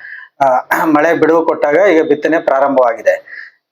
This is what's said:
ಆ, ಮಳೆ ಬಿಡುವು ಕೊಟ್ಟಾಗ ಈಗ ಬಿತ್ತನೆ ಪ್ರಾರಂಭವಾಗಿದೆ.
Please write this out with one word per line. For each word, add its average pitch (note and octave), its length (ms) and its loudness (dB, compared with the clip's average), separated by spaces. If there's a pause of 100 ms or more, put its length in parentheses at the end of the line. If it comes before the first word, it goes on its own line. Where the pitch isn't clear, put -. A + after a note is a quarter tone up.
(400)
ಆ, C3+ 440 0
ಮಳೆ D#3+ 300 2
ಬಿಡುವು D#3 320 2
ಕೊಟ್ಟಾಗ D3 300 0 (180)
ಈಗ D#3+ 80 2
ಬಿತ್ತನೆ D3+ 360 -2
ಪ್ರಾರಂಭವಾಗಿದೆ. C3+ 840 0 (500)